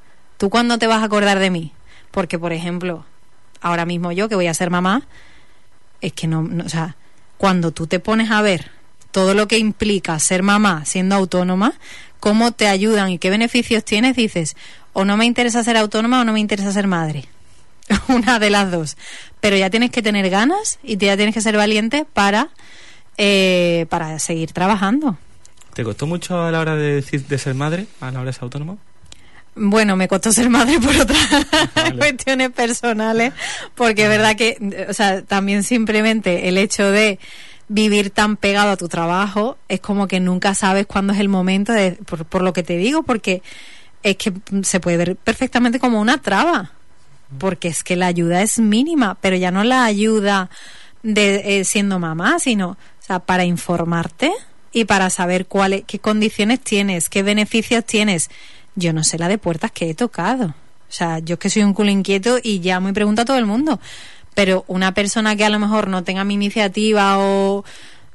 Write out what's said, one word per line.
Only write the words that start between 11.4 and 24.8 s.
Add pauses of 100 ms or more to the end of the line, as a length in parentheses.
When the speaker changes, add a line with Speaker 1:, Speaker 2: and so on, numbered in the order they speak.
Speaker 1:
cómo
te
ayudan
y
qué
beneficios
tienes,
dices, (380)
"O
no
me
interesa
ser
autónoma
o
no
me
interesa
ser
madre". (640)
<laughs>
Una
de
las
dos. (460)
Pero
ya
tienes
que
tener
ganas
y
te,
ya
tienes
que
ser
valiente
para, (680)
eh,
para
seguir
trabajando. (560)